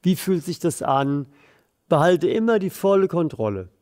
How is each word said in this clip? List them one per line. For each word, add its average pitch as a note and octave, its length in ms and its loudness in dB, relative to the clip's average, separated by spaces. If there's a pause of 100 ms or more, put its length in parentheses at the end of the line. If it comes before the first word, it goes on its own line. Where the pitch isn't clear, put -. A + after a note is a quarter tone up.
Wie F3+ 120 2
fühlt F3 280 -2
sich F3 160 -8
das - 240 -4
an? C#3 420 0 (640)
Behalte E3+ 400 4
immer A3+ 300 2
die F#3+ 100 -4
volle G3 380 2
Kontrolle. G#2+ 640 -4 (120)